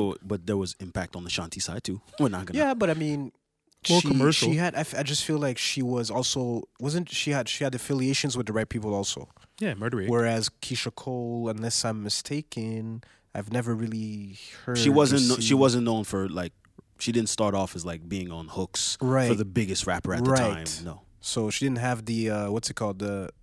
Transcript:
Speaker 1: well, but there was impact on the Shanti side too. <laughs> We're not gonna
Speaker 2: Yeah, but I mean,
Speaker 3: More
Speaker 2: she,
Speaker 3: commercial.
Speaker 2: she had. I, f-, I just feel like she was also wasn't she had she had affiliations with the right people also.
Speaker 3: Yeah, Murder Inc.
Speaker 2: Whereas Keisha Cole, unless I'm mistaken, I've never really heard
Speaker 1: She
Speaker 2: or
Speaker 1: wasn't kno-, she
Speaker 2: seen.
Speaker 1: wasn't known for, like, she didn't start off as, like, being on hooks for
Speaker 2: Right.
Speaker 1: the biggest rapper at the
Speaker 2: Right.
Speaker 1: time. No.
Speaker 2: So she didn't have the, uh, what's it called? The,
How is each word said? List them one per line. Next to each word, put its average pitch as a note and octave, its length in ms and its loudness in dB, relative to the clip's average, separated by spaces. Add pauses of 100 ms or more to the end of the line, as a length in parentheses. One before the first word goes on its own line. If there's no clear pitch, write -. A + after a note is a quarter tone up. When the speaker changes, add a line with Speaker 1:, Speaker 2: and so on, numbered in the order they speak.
Speaker 1:
well, - 140 -6
but F#2+ 240 -6
there G#2 100 2
was F#2+ 240 -2
impact F2+ 360 -8
on F2 80 -10
the E2+ 60 -10
Shanti E2+ 320 -6
side - 220 -6
too. F#2+ 160 -8 (100)
<laughs> - 100 -8
We're C#4+ 100 4
not F#2+ 160 -4
gonna - 120 -2
Speaker 2:
Yeah, C#4 160 2
but G3+ 160 2
I D#3+ 40 0
mean, D3 380 -2 (560)
Speaker 3:
More F3 120 8
Speaker 2:
she, D#3 80 2
Speaker 3:
commercial. C#3 420 6
Speaker 2:
she D#3+ 60 4
had. F3 180 2
I, C#3+ 60 0
f-, D#3 180 -4
I C#3+ 40 0
just C#3+ 220 -2
feel D3+ 140 0
like C3+ 200 0
she - 240 -2
was B2 280 0
also B2 540 0 (160)
wasn't D#3 300 -2
she - 200 -2
had C3 180 0
she - 160 -4
had C3 100 0
affiliations C3 640 0
with A#2+ 100 -2
the G#2+ 60 -2
right A2 160 0
people G#2+ 260 -2
also. - 340 -2 (320)
Speaker 3:
Yeah, F#3 140 0
Murder A2+ 240 -2
Inc. G2 100 0
Speaker 2:
Whereas A#2 400 2 (120)
Keisha - 340 -4
Cole, A#2+ 540 -4
unless A2+ 360 -2
I'm A2 180 -2
mistaken, A2+ 1000 -6 (320)
I've G#2 180 -8
never A#2+ 220 0
really A2 640 -6 (260)
heard B2 140 -2
Speaker 1:
She A#2+ 120 6
Speaker 2:
or - 20 8
Speaker 1:
wasn't C#3 360 8
kno-, B2 80 4
she A#2 120 -2
Speaker 2:
seen. C3+ 100 8
Speaker 1:
wasn't B2 260 6
known A2 200 2
for, G2 240 0
like, F2 240 -4 (460)
she A#2+ 140 -2
didn't A2+ 180 2
start G#2 240 2
off F#2+ 200 0
as, E2+ 100 -8
like, E2+ 240 -8
being F2+ 220 -6
on E2 180 -10
hooks - 520 -4
for B2+ 60 0
Speaker 2:
Right. B2+ 300 4
Speaker 1:
the G#2+ 80 0
biggest F#2+ 420 -2
rapper F#2 280 -2
at A#2+ 100 0
the C3 60 4
Speaker 2:
Right. G#2+ 360 2
Speaker 1:
time. D#2+ 180 -6
No. - 160 -10 (200)
Speaker 2:
So G#2+ 300 -2
she C#3 140 -2
didn't C3 140 0
have A#2+ 260 -2
the, A2+ 260 0
uh, G#2 200 -2
what's A2+ 180 -2
it - 60 -8
called? G2+ 240 -4
The, G2+ 320 -4 (120)